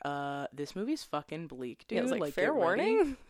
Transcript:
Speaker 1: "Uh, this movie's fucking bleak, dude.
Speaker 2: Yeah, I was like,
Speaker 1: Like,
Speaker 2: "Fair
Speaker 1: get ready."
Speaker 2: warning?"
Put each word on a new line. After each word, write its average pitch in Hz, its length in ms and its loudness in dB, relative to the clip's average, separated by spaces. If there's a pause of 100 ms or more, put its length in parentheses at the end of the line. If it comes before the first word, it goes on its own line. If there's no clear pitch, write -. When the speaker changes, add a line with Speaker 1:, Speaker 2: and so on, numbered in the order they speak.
Speaker 1:
"Uh, 143 480 -4
this 147 240 -8
movie's 254 260 -4
fucking 156 460 -6
bleak, 127 400 -10
dude. 226 80 -2
Speaker 2:
Yeah, 233 40 2
I - 20 2
was 254 100 2
like, 254 80 0
Speaker 1:
Like, 147 140 -2
Speaker 2:
"Fair 180 180 2
Speaker 1:
get 285 80 2
ready." - 0 - (340)
Speaker 2:
warning?" 330 220 4 (140)